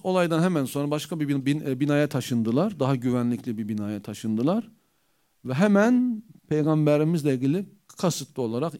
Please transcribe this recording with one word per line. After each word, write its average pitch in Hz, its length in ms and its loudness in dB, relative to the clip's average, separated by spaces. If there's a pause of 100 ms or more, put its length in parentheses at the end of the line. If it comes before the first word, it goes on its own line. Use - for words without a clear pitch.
olaydan 175 400 2
hemen 165 220 2
sonra 143 260 -4
başka 151 280 -4
bir 147 80 -2
bin-, 139 180 -2
bin-, 147 200 0
e, 131 140 -2
binaya 147 300 2
taşındılar. 131 720 0
Daha 135 160 2
güvenlikli 120 640 -2
bir 107 100 -6
binaya 104 340 -6
taşındılar. 113 680 -2 (760)
Ve 127 80 -4
hemen 214 720 4 (260)
peygamberimizle 151 840 2
ilgili 135 320 0 (220)
kasıtlı - 560 -4
olarak 123 360 -4